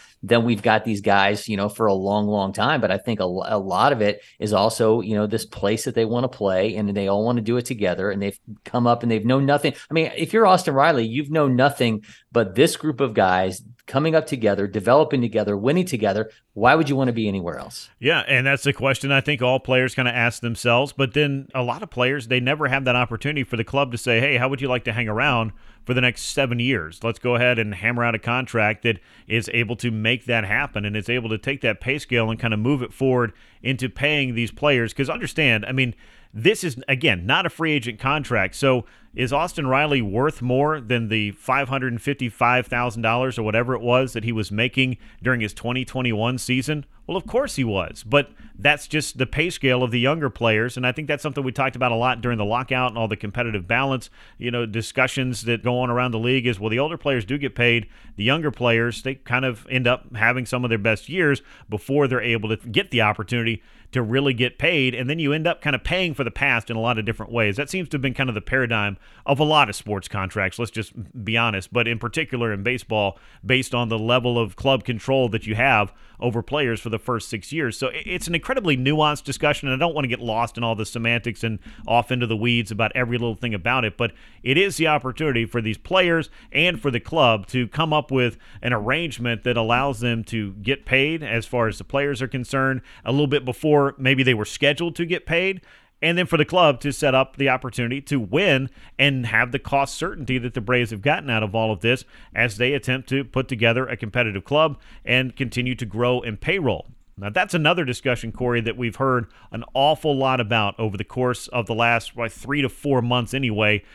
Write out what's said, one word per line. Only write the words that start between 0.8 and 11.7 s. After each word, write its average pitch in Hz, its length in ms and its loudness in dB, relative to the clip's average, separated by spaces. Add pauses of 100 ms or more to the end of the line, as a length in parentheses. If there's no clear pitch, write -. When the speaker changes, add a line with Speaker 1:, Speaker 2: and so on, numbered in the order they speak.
Speaker 1:
these 104 160 -2
guys, 101 480 2
you 104 80 -2
know, 101 100 0
for 110 200 0
a 98 60 4
long, 101 340 0
long 101 260 0
time. 131 260 0
But 104 120 4
I 98 60 2
think 107 220 -4
a, 95 60 0
a 95 340 -2
lot 95 320 2
of 117 100 0
it 104 200 0 (180)
is 104 140 -2
also, 110 480 4
you 107 140 -2
know, 104 120 0
this 104 180 -2
place 107 380 -2
that 117 120 -4
they 113 100 2
wanna 120 240 -2
play, 98 460 0
and 101 200 -2
they 98 140 0
all 101 160 2
wanna 120 160 0
do 117 160 0
it 120 80 -4
together. 101 460 -2
And 98 100 -4
they've 101 180 -4 (240)
come 120 240 0
up 120 160 4
and 120 80 0
they've 107 140 0
known 135 200 4
nothing. 143 280 2 (160)
I 147 40 -8
mean, 160 220 2
if 165 160 -4
you're 220 140 6
Austin 185 280 4
Riley, 135 320 4
you've 139 260 -4
known 143 240 4
nothing 120 480 4 (280)